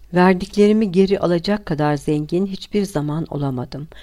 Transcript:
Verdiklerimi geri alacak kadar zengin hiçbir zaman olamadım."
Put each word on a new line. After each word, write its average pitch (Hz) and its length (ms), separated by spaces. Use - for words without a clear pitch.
Verdiklerimi 196 800
geri 190 280
alacak 175 460
kadar 147 300
zengin 151 500
hiçbir 196 400
zaman 151 440
olamadım." 135 580